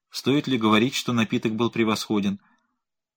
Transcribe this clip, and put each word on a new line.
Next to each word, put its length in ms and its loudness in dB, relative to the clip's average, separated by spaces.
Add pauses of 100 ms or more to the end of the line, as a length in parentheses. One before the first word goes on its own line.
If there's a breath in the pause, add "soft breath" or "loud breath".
(120)
Стоит 360 0
ли 100 0
говорить, 360 2
что 200 -4
напиток 420 -2
был 160 -2
превосходен? 680 -2 (760)